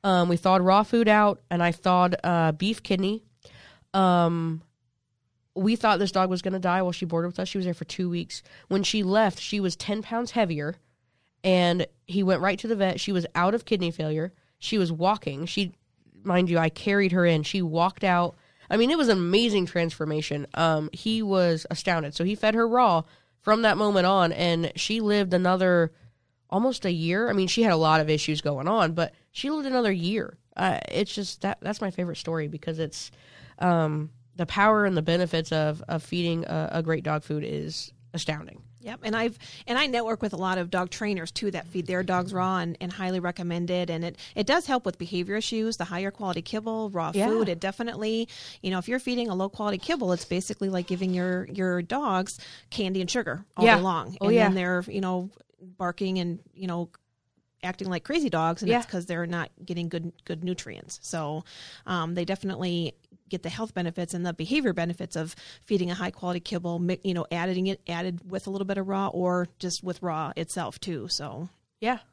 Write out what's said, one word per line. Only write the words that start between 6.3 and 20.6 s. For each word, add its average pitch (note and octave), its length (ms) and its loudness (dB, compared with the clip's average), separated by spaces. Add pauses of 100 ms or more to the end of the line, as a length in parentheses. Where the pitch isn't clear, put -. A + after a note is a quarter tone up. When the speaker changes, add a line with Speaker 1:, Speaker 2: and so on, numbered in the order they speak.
Speaker 1:
was F3+ 100 -2
gonna F#3+ 180 -2
die F3+ 220 2
while F3+ 100 0
she F3 140 -6
boarded E3+ 240 0
with F3+ 100 -8
us. F#3 100 -2
She - 100 -4
was F#3 60 -2
there F3 100 -2
for D#3+ 100 -8
two F3+ 240 -4
weeks. E3+ 320 -6 (280)
When G3 140 2
she G#3+ 200 0
left, G3 360 4
she - 200 -4
was F#3 160 -2
ten G#3+ 260 -4
pounds A#3 300 -6
heavier, E3 440 -2 (680)
and F3+ 420 4 (200)
he G3 180 0
went F#3 180 4
right G3+ 180 2
to A#3 80 -8
the A3+ 80 2
vet. F#3+ 240 0
She - 120 -4
was F3 140 0 (100)
out F3+ 200 4
of A#3 100 -4
kidney F3+ 260 0
failure. D#3 420 -4 (260)
She - 180 -2
was F3 140 2
walking. E3 540 0
She, F#3 280 -4 (500)
mind F3+ 260 4
you, E3+ 80 4
I D#3+ 120 4
carried G3 420 2
her F3+ 140 4
in. D#3+ 180 4
She F#3+ 180 -2
walked E3+ 420 0
out. F3 320 2 (340)
I G#3 80 2
mean, A#3 140 4
it E4+ 60 2
was C#4+ 120 4
an G3 80 6
amazing G3 500 4
transformation. D#3 880 -4
Um, D#3 360 2